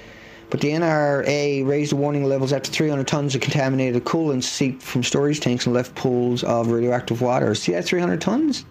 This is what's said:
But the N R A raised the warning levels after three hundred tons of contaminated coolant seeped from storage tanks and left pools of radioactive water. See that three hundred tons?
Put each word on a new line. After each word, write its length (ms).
But 100
the 100
N 120
R 420
A 380
raised 300
the 20
warning 300
levels 280
after 160
three 200
hundred 180
tons 260
of 80
contaminated 640
coolant 380
seeped 400
from 180
storage 380
tanks 260
and 80
left 220
pools 480
of 260
radioactive 520
water. 340
See 160
that 140
three 160
hundred 200
tons? 500